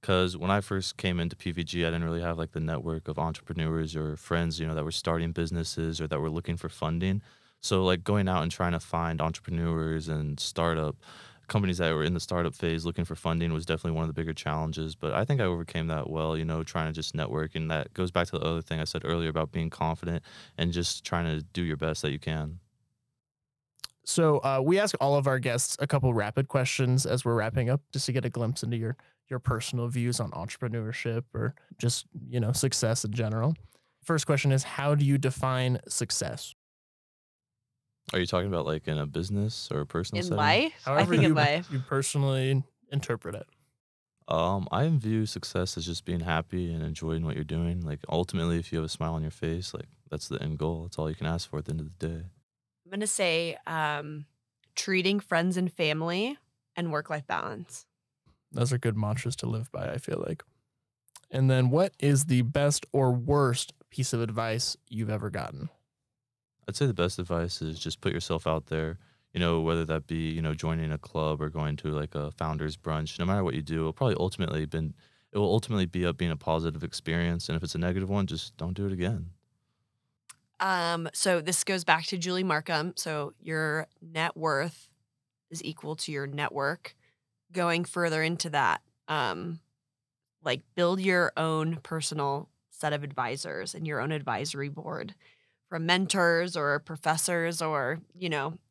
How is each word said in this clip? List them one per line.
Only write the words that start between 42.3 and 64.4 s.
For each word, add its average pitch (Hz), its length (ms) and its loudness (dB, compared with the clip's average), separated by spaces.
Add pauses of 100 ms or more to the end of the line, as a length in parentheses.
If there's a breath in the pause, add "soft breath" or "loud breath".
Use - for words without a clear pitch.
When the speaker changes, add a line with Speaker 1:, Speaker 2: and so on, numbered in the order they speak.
Speaker 2:
interpret 120 440 -2
it. - 100 -10 (840)
Speaker 1:
Um, 90 440 2
I 123 160 4
view 110 400 2
success - 500 -4
as 82 80 -4
just 85 180 -4
being 87 180 -2
happy 85 520 0
and 80 100 -2
enjoying 80 400 -2
what 78 120 -2
you're 73 80 -2
doing. 85 380 0
Like, 76 180 -4 (100)
ultimately, 85 480 2
if 82 140 -4
you 85 80 0
have 80 60 -2
a 76 40 -6
smile 80 240 -2
on 80 80 -2
your 78 100 -4
face, 82 420 -4
like, - 140 -10 (220)
that's - 180 -6
the - 140 -4
end 78 160 -2
goal. 80 240 0
That's 85 160 -8
all 78 100 0
you 78 80 -2
can 76 120 -4
ask 85 200 -2
for 76 120 -4
at 76 60 -8
the 82 60 -6
end 78 100 -2
of 76 40 -6
the 82 220 -8
day. 82 160 -6 (600)
Speaker 3:
I'm 175 80 -18
gonna 208 160 -2
say, 165 480 2 (120)
um, 151 580 -2 (500)
treating 190 460 2
friends 180 340 2
and 180 160 2
family 170 640 0 (380)
and 170 160 -2
work-life 151 360 -4
balance. - 580 -6 (640)
Speaker 2:
Those 120 220 0
are 123 40 0
good 117 200 0
mantras 110 400 -2
to - 80 -6
live 117 260 -4
by, - 160 -6
I - 100 -4
feel - 300 -4
like. 160 160 -6 (840)
And 131 200 4
then 127 200 6
what 170 300 4
is 143 260 6
the 127 160 6
best 143 500 2
or 131 220 4
worst 127 600 2 (160)
piece - 220 -2
of 117 100 2
advice 113 540 -2 (140)